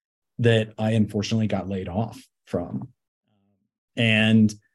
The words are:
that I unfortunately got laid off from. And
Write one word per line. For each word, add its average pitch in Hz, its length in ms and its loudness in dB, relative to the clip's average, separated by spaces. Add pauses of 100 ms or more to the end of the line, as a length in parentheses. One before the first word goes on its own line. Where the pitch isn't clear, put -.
(380)
that 113 400 2
I 110 140 -2
unfortunately 110 540 0
got 98 220 -4
laid 92 200 -6
off 95 340 -6 (240)
from. - 420 -8 (1080)
And 110 580 4 (200)